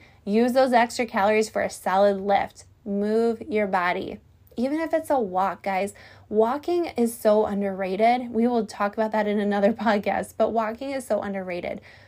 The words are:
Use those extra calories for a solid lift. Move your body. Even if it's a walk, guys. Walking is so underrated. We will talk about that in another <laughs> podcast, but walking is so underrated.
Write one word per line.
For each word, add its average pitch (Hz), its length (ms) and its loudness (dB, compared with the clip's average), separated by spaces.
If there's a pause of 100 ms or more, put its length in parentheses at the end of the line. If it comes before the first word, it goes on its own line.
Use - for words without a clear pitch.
(240)
Use 226 280 2
those 262 200 4
extra 240 340 2
calories 214 420 2
for 202 140 -4
a 180 80 -4
solid 196 500 2
lift. - 440 -2 (200)
Move 220 640 0
your 214 180 0
body. 190 540 -2 (360)
Even 269 240 -2
if 320 120 -4
it's 320 180 -2
a 285 80 2
walk, 185 440 -2
guys. 196 320 -2 (340)
Walking 285 580 2 (100)
is 233 200 0
so 214 300 4
underrated. 202 840 0
We 233 160 2
will 233 200 0
talk 202 260 -4
about 220 200 -2
that 214 140 0
in 208 140 0
another 202 320 2
<laughs> - 0 -
podcast, 202 640 -2
but 220 160 2
walking 226 380 -4
is 269 160 -6
so 208 160 -2
underrated. 190 580 -8 (280)